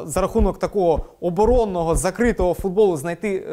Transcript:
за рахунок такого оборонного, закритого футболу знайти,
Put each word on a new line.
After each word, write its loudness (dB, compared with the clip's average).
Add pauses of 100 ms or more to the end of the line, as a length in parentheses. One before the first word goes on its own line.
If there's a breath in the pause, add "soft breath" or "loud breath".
за -4
рахунок 0
такого 0 (160 loud breath)
оборонного, 2
закритого 0
футболу 2
знайти, -6